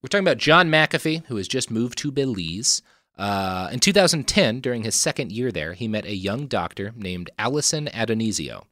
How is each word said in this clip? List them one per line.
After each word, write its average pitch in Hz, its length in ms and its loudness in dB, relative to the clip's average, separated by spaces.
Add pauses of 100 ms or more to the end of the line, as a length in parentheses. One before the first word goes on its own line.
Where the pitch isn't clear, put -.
We're 131 60 -12
talking 196 180 2
about 143 120 4
John 160 320 6
McAfee, 156 560 2
who 123 100 -8
has 98 140 -4
just 127 200 -2
moved 120 300 -2
to 147 120 -4
Belize. 113 680 -2 (360)
Uh, 95 560 -2
in 127 80 -4
two 196 100 4
thousand 170 380 4
ten, 127 320 2
during 120 220 -2
his 110 120 -2
second 104 380 -2
year 120 180 -2
there, 80 220 -4
he 110 160 -6
met 107 160 -2
a 104 100 -6
young 98 320 -4
doctor 101 480 -4
named 90 420 -8
Allison 147 500 -2
Adonisio. 107 840 -2